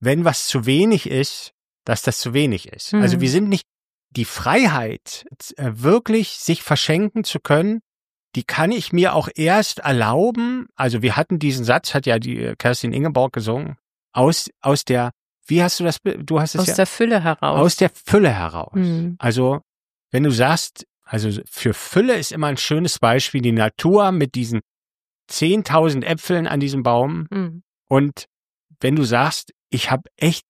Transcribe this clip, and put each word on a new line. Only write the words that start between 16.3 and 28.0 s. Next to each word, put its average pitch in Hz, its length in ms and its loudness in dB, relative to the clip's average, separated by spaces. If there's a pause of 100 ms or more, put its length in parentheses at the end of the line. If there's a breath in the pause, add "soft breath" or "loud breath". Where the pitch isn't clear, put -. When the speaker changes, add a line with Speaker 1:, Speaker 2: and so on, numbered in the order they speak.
Speaker 1:
hast 156 140 -2
es 160 80 0
Speaker 2:
Aus 180 60 2
Speaker 1:
ja - 60 0
Speaker 2:
der 190 120 4
Fülle 226 360 0
heraus. 151 380 0
Speaker 1:
Aus 170 160 4
der - 140 4
Fülle 196 400 2
heraus. 85 440 -4
Speaker 2:
Mhm. 175 440 -2
Speaker 1:
Also 127 420 0 (500)
wenn 131 120 2
du 151 80 4
sagst, 127 560 0 (180)
also 107 260 -4 (180)
für - 260 -2
Fülle 233 420 0
ist 156 160 -6
immer 156 160 -2
ein 139 100 -2
schönes 160 400 -2
Beispiel 127 420 2
die 120 120 2
Natur 170 600 2
mit 151 220 -2
diesen 117 260 -2 (680)
zehntausend 160 760 2
Äpfeln 165 420 -2
an 143 140 0
diesem 139 220 -2
Baum. 135 480 0
Speaker 2:
Mhm. 180 320 -6 (260)
Speaker 1:
Und 139 380 0 (540)